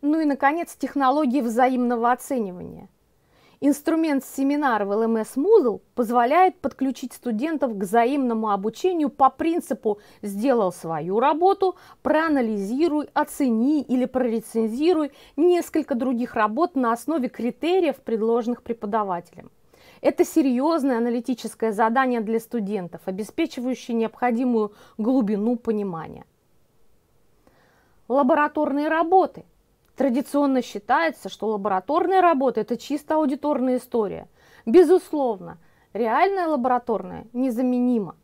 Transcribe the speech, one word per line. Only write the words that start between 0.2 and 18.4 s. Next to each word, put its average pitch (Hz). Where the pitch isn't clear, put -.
и, 320
наконец, 285
технологии 277
взаимного 240
оценивания. 190
Инструмент 294
семинар 277
в 196
Л 214
М 226
С 220
Moodle 277
позволяет 247
подключить 262
студентов 247
к 190
взаимному 233
обучению 247
по 262
принципу 277
«сделал 208
свою 165
работу, 359
проанализируй, 285
оцени 277
или 247
прорецензируй 254
несколько 339
других 240
работ 226
на 247
основе 269
критериев, 311
предложенных 226